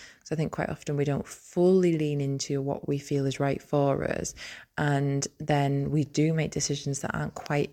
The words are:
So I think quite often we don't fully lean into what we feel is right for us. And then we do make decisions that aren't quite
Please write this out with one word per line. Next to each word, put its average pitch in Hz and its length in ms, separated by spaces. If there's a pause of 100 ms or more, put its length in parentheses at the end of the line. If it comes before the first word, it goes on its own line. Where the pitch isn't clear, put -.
(260)
So - 80
I 151 40
think 160 140
quite - 180
often - 280
we 143 80
don't 139 220
fully 180 720
lean 147 200
into 139 400
what 139 280
we 143 100
feel 139 300
is 131 120
right 139 220
for 139 440
us. - 280 (420)
And 139 520 (100)
then 143 540
we 151 120
do 156 300
make 160 160
decisions 143 520
that - 120
aren't 151 220
quite - 380